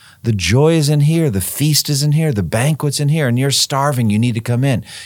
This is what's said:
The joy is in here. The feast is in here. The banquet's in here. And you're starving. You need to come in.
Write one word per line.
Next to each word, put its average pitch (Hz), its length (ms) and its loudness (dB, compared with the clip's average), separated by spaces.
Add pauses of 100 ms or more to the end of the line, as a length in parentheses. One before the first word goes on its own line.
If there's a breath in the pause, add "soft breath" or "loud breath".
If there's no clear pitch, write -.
(240 soft breath)
The 120 100 0
joy 113 400 2
is 151 160 2
in 151 120 2
here. 156 280 2
The 101 100 -2
feast 147 500 -2
is 143 140 -2
in 151 80 0
here. 156 220 2
The 101 100 -2
banquet's 139 560 -2
in 143 100 0
here. 156 180 0
And 120 120 0
you're 139 120 0
starving. 135 580 0
You 104 100 2
need 120 140 0
to 110 80 -4
come 120 220 -2
in. 135 200 0 (220 loud breath)